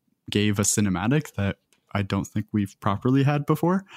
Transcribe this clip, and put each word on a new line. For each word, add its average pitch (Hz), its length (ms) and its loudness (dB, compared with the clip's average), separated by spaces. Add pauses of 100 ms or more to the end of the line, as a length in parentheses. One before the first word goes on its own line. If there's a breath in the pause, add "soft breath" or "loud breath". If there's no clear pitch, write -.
(300)
gave 104 300 2
a 104 40 2
cinematic 104 680 0
that 98 240 -4 (360)
I 101 100 0
don't 98 220 -2
think 104 260 -6
we've 101 280 -2
properly 123 440 0
had 147 220 0
before. 175 400 0 (120)